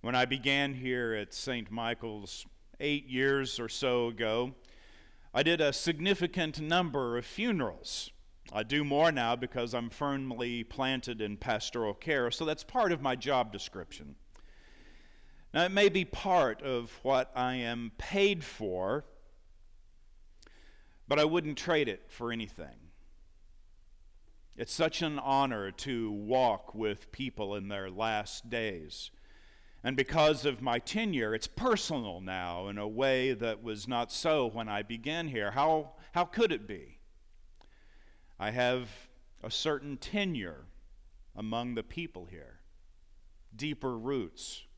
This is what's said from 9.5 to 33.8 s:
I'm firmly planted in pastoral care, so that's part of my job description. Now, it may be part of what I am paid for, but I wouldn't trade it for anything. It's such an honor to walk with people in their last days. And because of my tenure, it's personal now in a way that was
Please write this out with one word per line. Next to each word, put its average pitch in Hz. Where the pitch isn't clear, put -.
I'm 117
firmly 123
planted 123
in 104
pastoral 110
care, 131
so -
that's 156
part 214
of 143
my 131
job 123
description. 82
Now, 170
it 185
may 202
be 180
part 160
of 120
what 131
I 127
am 120
paid 196
for, 98
but 147
I 151
wouldn't 156
trade 151
it 95
for 120
anything. 95
It's -
such 160
an 151
honor 127
to 117
walk 107
with 107
people 107
in 98
their 98
last 107
days. 104
And 131
because 147
of 131
my 120
tenure, 143
it's 113
personal 139
now 92
in 101
a 104
way 131
that 110
was 107